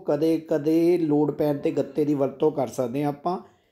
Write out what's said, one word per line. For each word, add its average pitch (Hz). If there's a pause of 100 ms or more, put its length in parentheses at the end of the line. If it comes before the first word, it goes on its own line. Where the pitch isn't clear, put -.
ਕਦੇ 160 (120)
ਕਦੇ 165
ਲੋੜ 151
ਪੈਣ 147
'ਤੇ 160
ਗੱਤੇ 143
ਦੀ 147
ਵਰਤੋਂ 139
ਕਰ 139
ਸਕਦੇ 127
ਹਾਂ 143
ਆਪਾਂ। 170 (340)